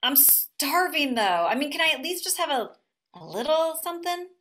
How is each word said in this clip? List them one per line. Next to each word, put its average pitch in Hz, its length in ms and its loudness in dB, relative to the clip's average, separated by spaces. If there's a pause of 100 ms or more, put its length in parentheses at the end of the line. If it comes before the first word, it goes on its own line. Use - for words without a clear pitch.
I'm 262 140 0
starving, 294 960 2
though. 185 340 2
I 214 60 2
mean, 285 160 -2
can 311 100 -6
I 320 140 2
at 262 80 -4
least 349 220 -6
just 370 140 -2
have 330 120 0
a, 240 200 0 (440)
a 180 100 -18
little 311 580 0
something? 349 440 -6 (140)